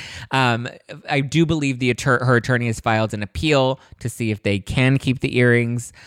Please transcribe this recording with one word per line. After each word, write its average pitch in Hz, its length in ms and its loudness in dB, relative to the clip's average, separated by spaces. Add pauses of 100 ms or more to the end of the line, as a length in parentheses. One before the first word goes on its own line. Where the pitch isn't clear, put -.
(320)
Um, 123 360 0 (400)
I 143 140 0
do 147 240 2
believe 143 320 -2
the 123 140 0
atter-, 123 340 0
her 127 120 4
attorney 120 280 0
has 113 140 -2
filed 110 340 0
an 104 80 -6
appeal 135 580 0 (200)
to 123 100 -6
see 113 220 -4
if 104 100 -4
they 101 160 0
can 131 400 2
keep 131 220 -2
the - 180 -2
earrings. 120 560 2 (140)